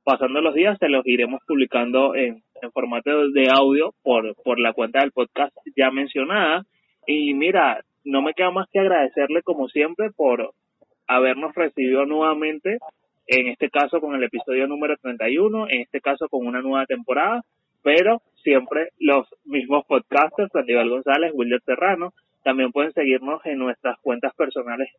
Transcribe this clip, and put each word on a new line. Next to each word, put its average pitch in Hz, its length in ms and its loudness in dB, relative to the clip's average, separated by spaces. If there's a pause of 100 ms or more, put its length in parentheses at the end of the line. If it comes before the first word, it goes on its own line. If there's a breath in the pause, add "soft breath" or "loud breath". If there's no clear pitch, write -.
pasando 135 340 0
los 156 160 0
días, 196 240 2
se 170 80 0
los 135 180 2
iremos 123 400 0
publicando 127 680 0
en, 117 260 -2 (200)
en 120 100 -12
formato 135 580 -2
de 135 240 4
audio 139 480 4
por, 110 400 0
por 120 160 -2
la 117 140 0
cuenta 117 300 0
del 139 100 0
podcast 139 420 -2 (220)
ya 131 160 2
mencionada. 156 720 -2 (420)
Y 147 280 -2
mira, 139 480 2 (260)
no 135 140 0
me 151 120 -2
queda 185 180 0
más 185 200 -4
que 196 80 2
agradecerle, 156 640 2
como 151 260 -4
siempre, 170 480 -2
por 120 360 0 (560)
habernos 131 480 0
recibido 135 500 0
nuevamente, 156 720 -2 (500)
en 127 220 2
este 127 200 -2
caso 147 300 0
con 151 160 -6
el 131 80 0
episodio 127 440 -2
número 147 280 -2
treinta 117 340 -6
y 135 80 0
uno, 214 320 0
en 123 120 -2
este 135 180 -8
caso 139 300 -4
con 123 180 -6
una 123 140 -4
nueva 135 240 -2
temporada, 139 560 -2 (420)
pero 180 380 4 (220)
siempre - 460 0 (100)
los 139 280 2 (160)
mismos 139 440 -2
podcasters, 151 640 0
Frandival 120 380 0
González, 143 440 0
Wilder 123 320 -2
Serrano. 175 480 -2 (300)
También 131 280 0
pueden 147 220 -2
seguirnos 135 520 -2
en 147 120 -4
nuestras 127 420 -4
cuentas 123 360 -4
personales 127 640 -4